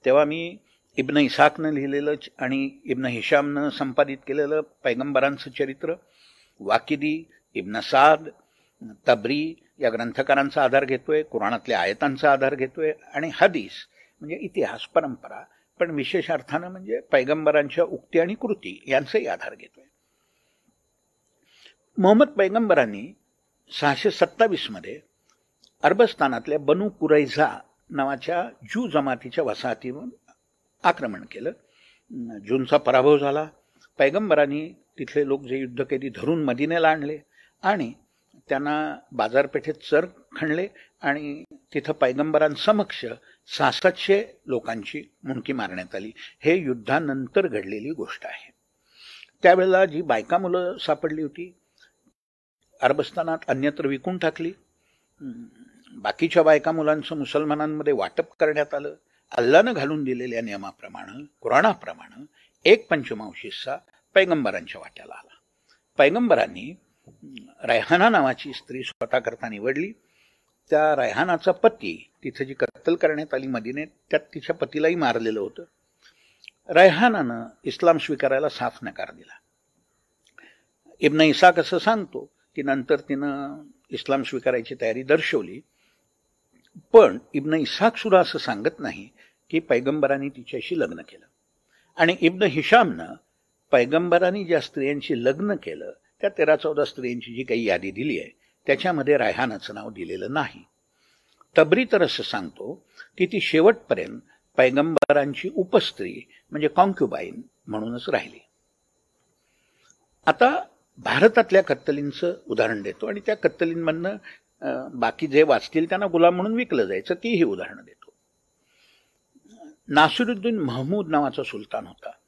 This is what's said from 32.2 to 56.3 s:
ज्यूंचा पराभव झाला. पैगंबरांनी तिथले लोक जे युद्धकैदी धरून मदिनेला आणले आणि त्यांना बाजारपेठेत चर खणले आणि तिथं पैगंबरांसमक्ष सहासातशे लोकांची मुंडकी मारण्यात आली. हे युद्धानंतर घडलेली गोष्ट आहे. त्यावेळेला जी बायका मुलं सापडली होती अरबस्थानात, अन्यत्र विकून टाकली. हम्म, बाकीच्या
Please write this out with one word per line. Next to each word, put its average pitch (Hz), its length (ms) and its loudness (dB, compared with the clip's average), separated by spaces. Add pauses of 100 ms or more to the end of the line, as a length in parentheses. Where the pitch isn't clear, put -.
ज्यूंचा 127 380 0
पराभव 139 420 6
झाला. 143 300 -2 (500)
पैगंबरांनी 151 680 2 (300)
तिथले 143 280 -2
लोक 139 160 -2
जे 135 160 -8
युद्धकैदी 131 500 -6
धरून 135 360 -4
मदिनेला 156 440 0
आणले 151 300 -2 (440)
आणि 175 300 -2 (560)
त्यांना 147 480 -4 (160)
बाजारपेठेत 135 600 -2
चर 160 320 0 (300)
खणले 160 320 -4 (340)
आणि 147 500 -4
तिथं - 400 -8
पैगंबरांसमक्ष 151 1120 0 (540)
सहासातशे 185 640 2 (220)
लोकांची 117 680 -6 (120)
मुंडकी 131 280 -6
मारण्यात 92 420 -8
आली. 104 180 -10 (280)
हे 160 160 2
युद्धानंतर 135 880 -2
घडलेली 107 440 -6
गोष्ट - 360 -10
आहे. - 260 -16 (880)
त्यावेळेला 185 420 6
जी 147 180 -2
बायका 127 360 0
मुलं 180 400 -2
सापडली 156 440 -4
होती 170 320 -10 (1300)
अरबस्थानात, 160 560 -2 (100)
अन्यत्र 143 380 -2
विकून 139 320 -4
टाकली. 165 340 -4 (680)
हम्म, 120 240 -14 (560)
बाकीच्या 160 420 2